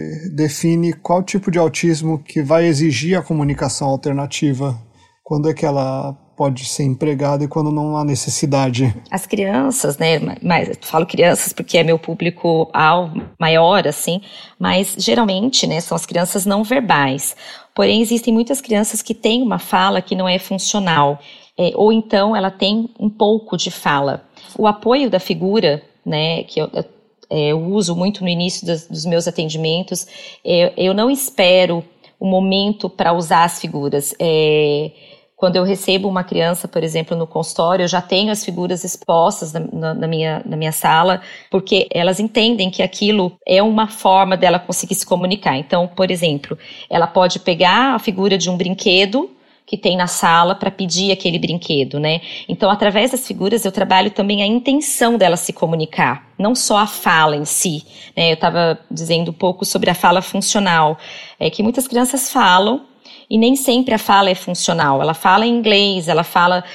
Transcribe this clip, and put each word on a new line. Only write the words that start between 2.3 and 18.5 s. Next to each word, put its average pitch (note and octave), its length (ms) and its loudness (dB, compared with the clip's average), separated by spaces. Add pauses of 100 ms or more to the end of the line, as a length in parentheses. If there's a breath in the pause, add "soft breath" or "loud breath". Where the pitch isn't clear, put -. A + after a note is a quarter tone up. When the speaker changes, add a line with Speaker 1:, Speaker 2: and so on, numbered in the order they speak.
Speaker 1:
vai D#3+ 240 4
exigir D#3 500 0
a F3 60 0
comunicação D3 680 -2
alternativa? C#3 840 -2 (480 soft breath)
Quando D3+ 260 -2
é D#3+ 40 0
que D#3 120 -4
ela C#3 520 -4 (180)
pode C3 300 -2
ser - 180 -4
empregada C#3+ 600 0
e D3 40 -4
quando D3+ 240 -2
não D3+ 240 -2
há D3+ 80 -2
necessidade? C3+ 920 0 (180)
Speaker 2:
As F#3+ 160 -6
crianças, G3+ 720 -2
né, E3 180 2
ma-, D#3 240 -4
mas E3+ 260 0
eu - 140 -8
falo D#3+ 240 0
crianças - 480 2
porque - 240 -2
é E3 60 4
meu E3 160 2
público E3 760 -2
al-, D#3+ 380 2 (280)
maior, E3 480 4
assim, E3+ 320 -4 (400 loud breath)
mas F#3 380 -2
geralmente, G#3+ 680 0
né, D#3+ 120 -2
são F3 160 -6
as - 120 -6
crianças F3+ 360 -2
não G3+ 200 0
verbais. E3+ 720 0 (400 loud breath)
Porém, G3+ 260 2
existem A#3 320 0
muitas A#3 260 0